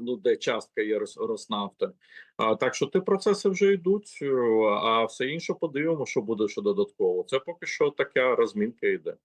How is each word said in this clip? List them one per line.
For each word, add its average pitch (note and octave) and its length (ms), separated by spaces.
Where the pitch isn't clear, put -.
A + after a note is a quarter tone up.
ну, A#2+ 140
де A2 200
частка A2+ 460
є G#2+ 180
Рос-, G#2 280
Роснафти. G#2 600
А, A2 180
так B2+ 200
що C#3+ 100
ті F#3 140
процеси G3 500
вже G3 240
йдуть, G3 480
е, C#3+ 100
а A2+ 220
все B2+ 200
інше E3 280
подивимося, D#3 580
що B2+ 100
буде G#2+ 260
ще - 140
додатково. G2 680
Це - 120
поки - 260
що - 240
така C3 460
розмінка A2 520
йде. E2+ 260